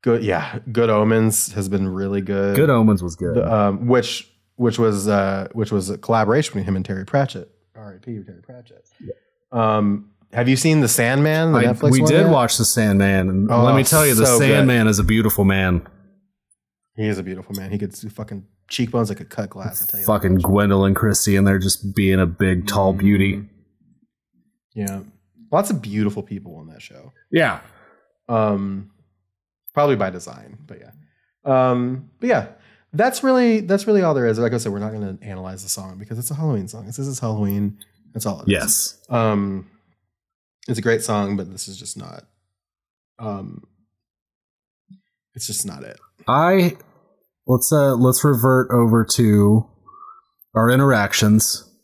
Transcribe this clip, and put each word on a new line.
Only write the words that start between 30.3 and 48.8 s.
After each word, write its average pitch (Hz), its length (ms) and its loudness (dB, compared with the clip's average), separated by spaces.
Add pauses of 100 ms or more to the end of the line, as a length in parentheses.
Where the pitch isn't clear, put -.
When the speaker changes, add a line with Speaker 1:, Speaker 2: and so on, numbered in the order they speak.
Speaker 1:
but - 140 -20
yeah. - 100 -20 (540)
Um, 127 680 0 (100)
but 240 80 -4
yeah, 208 200 0 (440)
that's 247 320 0
really, 247 380 2
that's 196 260 -2
really 208 140 4
all 160 120 2
there 123 120 2
is. 110 120 2
Like 117 140 0
I 120 60 -2
said, 113 120 -4
we're 101 100 -6
not 107 120 -6
gonna 98 300 -10
analyze 92 420 -12
the 98 40 -14
song 92 300 -10
because 110 220 -12
it's 117 100 -8
a 151 40 -6
Halloween 135 340 -4
song. 104 180 -16
This 113 120 -14
is 135 200 -8
Halloween. 101 600 -4 (340)
That's 107 140 -8
all 101 160 -6
it - 20 -20
is. - 80 0
Speaker 2:
Yes. - 460 -2 (100)
Speaker 1:
Um, 101 640 -2 (960)
it's 113 100 -4
a 104 40 -10
great 113 200 0
song, 104 340 -4
but 95 140 -8
this 95 180 -14
is 98 100 -18
just - 180 -16
not, - 280 -18 (920)
um, 101 440 -12 (1700)
it's 117 120 -12
just - 180 -8
not 71 200 -14
it. 57 140 -18 (300)
Speaker 2:
I, 170 480 2 (720)
let's, 127 260 2
uh, 139 220 4
let's 127 300 2
revert 127 460 4
over 117 340 4 (120)